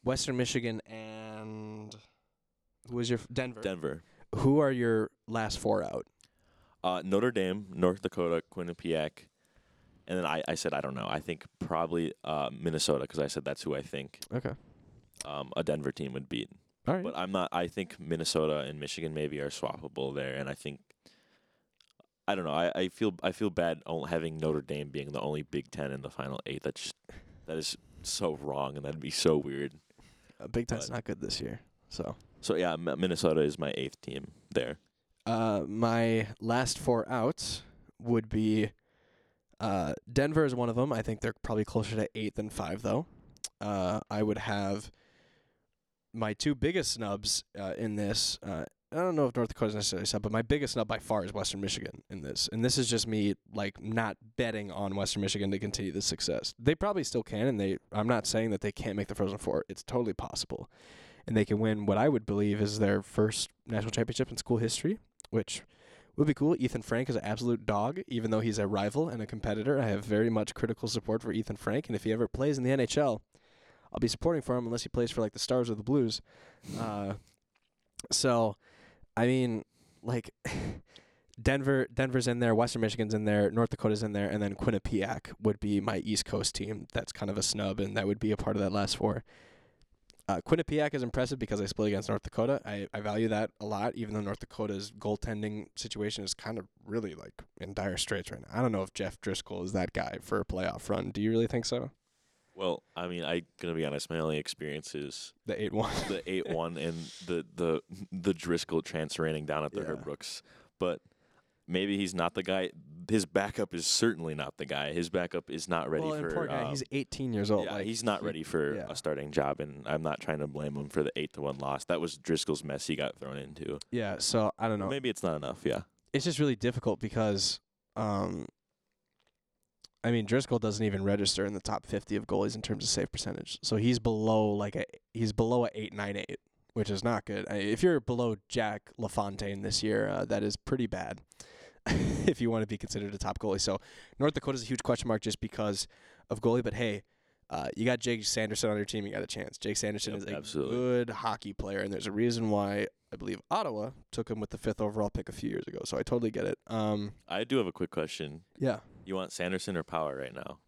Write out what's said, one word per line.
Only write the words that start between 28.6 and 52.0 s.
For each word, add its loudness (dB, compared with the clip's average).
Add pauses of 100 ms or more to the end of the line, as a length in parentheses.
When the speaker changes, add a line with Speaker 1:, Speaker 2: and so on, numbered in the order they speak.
Speaker 2:
and -8
that'd -4
be -6
so 6
weird. -4 (680)
Speaker 1:
Uh, -12
Big -2
Ten's -4
Speaker 2:
But -6
Speaker 1:
not -6
good -6
this -4
year, -6 (280)
so. -6 (260)
Speaker 2:
So, 0
yeah, 2
M-, -4 (140)
Minnesota 4
is 2
my -2
eighth -6
team -8 (200)
there. 0 (480)
Speaker 1:
Uh, 2
my 2 (120)
last 0
four 2
out -2 (400)
would 2
be, 4 (880)
uh, 0 (180)
Denver 4
is 0
one 2
of 0
'em. 2
I 0
think -2
they're -2 (100)
probably 0
closer 0
to 0
eight -4
than -4
five, -4
though. 0 (560)
Uh, 0 (100)
I 0
would 2
have -2 (1200)
my 0
two 2
biggest 2
snubs, -2 (160)
uh, -4
in -2
this. 0
Uh, -4 (260)
I -4
don't 0
know 4
if 0
North 2
Dakota's 0
necessarily 0
a -2
snub, 0
but -2
my 2
biggest 0
snub 0
by -2
far 0
is -6
Western -2
Michigan -4